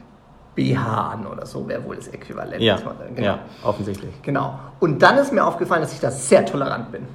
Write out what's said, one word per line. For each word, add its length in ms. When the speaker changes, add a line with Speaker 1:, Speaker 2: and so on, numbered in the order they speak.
Speaker 1:
B 240
H 340
an 140
oder 180
so, 240
wär 160
wohl 120
das 120
Äquivalent. 540
Speaker 2:
Ja. 160
Speaker 1:
Genau. 120
Speaker 2:
Ja, 120
offensichtlich. 500
Speaker 1:
Genau. 320
Und 220
dann 160
ist 120
mir 140
aufgefallen, 380
dass 100
ich 80
da 100
sehr 360
tolerant 440
bin. 120